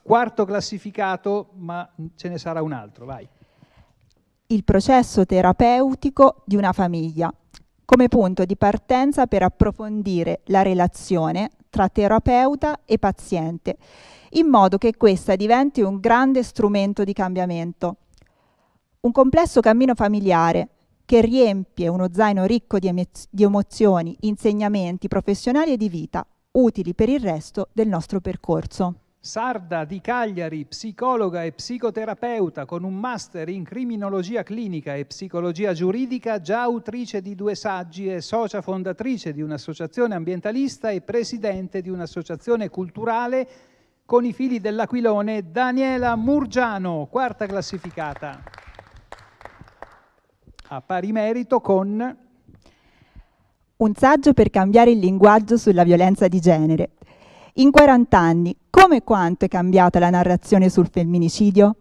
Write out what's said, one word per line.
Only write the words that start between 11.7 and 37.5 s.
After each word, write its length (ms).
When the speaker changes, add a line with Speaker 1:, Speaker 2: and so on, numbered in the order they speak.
Speaker 2:
tra 180
terapeuta 960
e 160
paziente, 800
in 120
modo 320
che 180
questa 380
diventi 460
un 180
grande 460
strumento 580
di 100
cambiamento. 840
Un 100
complesso 500
cammino 360
familiare 720
che 160
riempie 680
uno 240
zaino 320
ricco 340
di 80
emo-, 240
di 140
emozioni, 800
insegnamenti 880
professionali 640
e 40
di 120
vita, 360
utili 420
per 140
il 100
resto 540
del 160
nostro 320
percorso. 720
Speaker 1:
Sarda 640
di 160
Cagliari, 640
psicologa 800
e 80
psicoterapeuta 1120
con 200
un 100
master 560
in 140
criminologia 800
clinica 520
e 100
psicologia 720
giuridica, 680
già 220
autrice 580
di 140
due 200